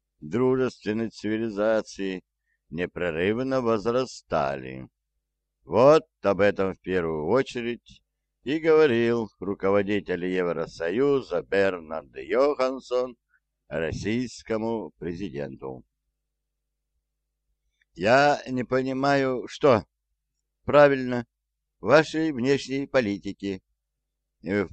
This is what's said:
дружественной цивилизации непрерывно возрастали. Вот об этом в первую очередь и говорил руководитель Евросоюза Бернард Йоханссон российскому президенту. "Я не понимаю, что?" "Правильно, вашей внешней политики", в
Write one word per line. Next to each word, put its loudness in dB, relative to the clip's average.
дружественной -2
цивилизации -2
непрерывно -2
возрастали. -4
Вот 4
об 2
этом 2
в -20
первую -2
очередь -4
и -4
говорил 4
руководитель 0
Евросоюза -2
Бернард -2
Йоханссон -2
российскому -4
президенту. -10
"Я 4
не -4
понимаю, 0
что?" 4
"Правильно, 4
вашей 2
внешней -2
политики", -4
в -2